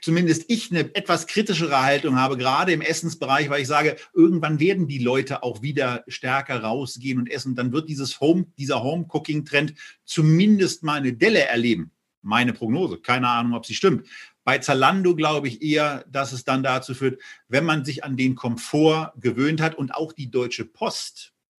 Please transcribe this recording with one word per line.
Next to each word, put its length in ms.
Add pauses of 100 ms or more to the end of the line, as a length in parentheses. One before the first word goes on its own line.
zumindest 460
ich 220
eine 240
etwas 320
kritischere 560
Haltung 340
habe, 200
gerade 360
im 100
Essensbereich, 640
weil 140
ich 60
sage, 280 (160)
irgendwann 480
werden 260
die 120
Leute 440
auch 200
wieder 460
stärker 540
rausgehen 560
und 120
essen. 240
Dann 180
wird 160
dieses 320
Home-, 260 (120)
dieser 240
Home-Cooking-Trend 880 (320)
zumindest 800
mal 160
eine 160
Delle 320
erleben. 440 (300)
Meine 320
Prognose, 460
keine 300
Ahnung, 260
ob 100
sie 100
stimmt. 320 (380)
Bei 140
Zalando 580
glaube 320
ich 140
eher, 460
dass 220
es 140
dann 180
dazu 320
führt, 260 (280)
wenn 160
man 200
sich 200
an 120
den 200
Komfort 800
gewöhnt 440
hat 140
und 180
auch 200
die 180
Deutsche 340
Post 680 (260)